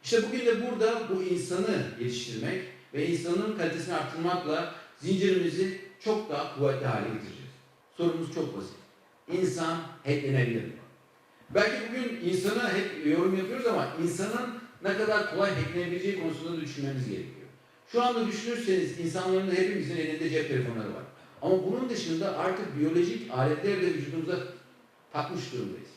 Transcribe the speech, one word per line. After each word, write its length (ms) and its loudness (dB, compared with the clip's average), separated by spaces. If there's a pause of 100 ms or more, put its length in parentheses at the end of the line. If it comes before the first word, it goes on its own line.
İşte 240 4
bugün 180 0
de 80 6 (120)
burada 440 2
bu 120 0
insanı 640 0 (120)
geliştirmek 640 -4 (320)
ve 140 0
insanın 500 0
kalitesini 360 -2
arttırmakla 800 -2 (240)
zincirimizi 800 2 (240)
çok 260 0
daha 240 -4
kuvvetli 320 2
hale 180 0
getireceğiz. 460 -8 (460)
Sorumuz 380 0
çok 220 -2
basit. 200 -10 (560)
İnsan 440 0 (280)
hacklenebilir 600 2
mi? 80 -10 (800)
Belki 260 4 (120)
bugün 420 -2
insana 420 2
hep 340 0
yorum 320 4
yapıyoruz 280 -2
ama 220 2 (140)
insanın 560 -2 (240)
ne 140 2
kadar 340 2
kolay 240 2
hacklenebileceği 680 -2
konusunda 300 -4
da 80 -2
düşünmemiz 480 -4
gerekiyor. 400 -8 (440)
Şu 100 4
anda 240 4
düşünürseniz 720 0
insanların 500 0
da 20 2
hepimizin 440 2
elinde 340 -2
cep 180 0
telefonları 460 -2
var. 80 -10 (400)
Ama 240 4
bunun 220 0
dışında 500 -2
artık 400 -2
biyolojik 520 2
aletleri 520 2
de 40 4
vücudumuza 500 -2 (760)
takmış 400 -4
durumdayız. 440 -6